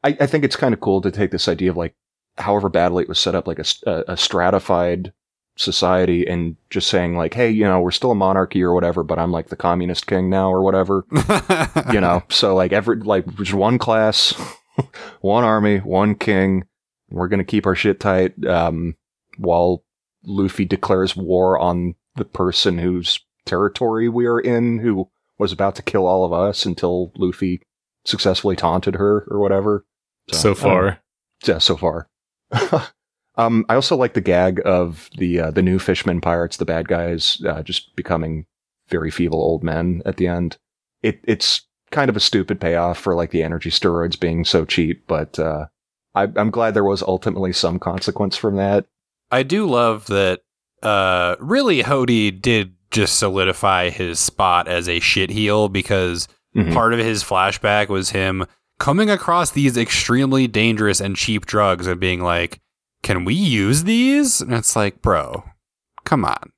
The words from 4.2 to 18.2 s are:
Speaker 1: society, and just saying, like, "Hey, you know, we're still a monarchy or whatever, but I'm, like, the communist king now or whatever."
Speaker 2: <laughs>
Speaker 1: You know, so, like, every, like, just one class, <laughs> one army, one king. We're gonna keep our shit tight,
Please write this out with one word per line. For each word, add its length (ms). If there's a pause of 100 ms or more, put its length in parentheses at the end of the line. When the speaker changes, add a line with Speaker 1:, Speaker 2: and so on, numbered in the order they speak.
Speaker 1:
society, 720
and 300 (140)
just 180
saying, 260
like, 200
"Hey, 160
you 140
know, 140
we're 120
still 200
a 40
monarchy 480
or 100
whatever, 300
but 160
I'm, 120
like, 180
the 60
communist 520
king 220
now 220
or 120
whatever." 480
Speaker 2:
<laughs> 800
Speaker 1:
You 80
know, 280
so, 260
like, 180
every, 240
like, 380
just 180
one 240
class, 560 (480)
<laughs> 400
one 220
army, 340
one 380
king. 480 (480)
We're 160
gonna 160
keep 240
our 80
shit 240
tight, 340 (140)